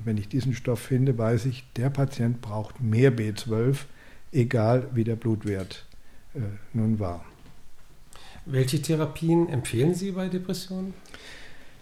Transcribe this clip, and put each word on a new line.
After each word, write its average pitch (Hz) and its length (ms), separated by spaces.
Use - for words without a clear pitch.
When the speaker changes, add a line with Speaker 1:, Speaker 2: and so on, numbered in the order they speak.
Speaker 1:
Wenn 110 120
ich 104 120
diesen 127 260
Stoff 117 240
finde, 131 400
weiß 117 280
ich, 120 180
der 123 160
Patient 120 500
braucht 107 400
mehr 117 300
B 107 240
zwölf, 117 520
egal 123 640
wie 117 80
der 110 140
Blutwert, 104 680
äh, 143 60
nun 110 280
war. 87 240
Speaker 2:
Welche 131 360
Therapien 165 680
empfehlen 147 460
Sie 190 180
bei 185 160
Depressionen? 185 640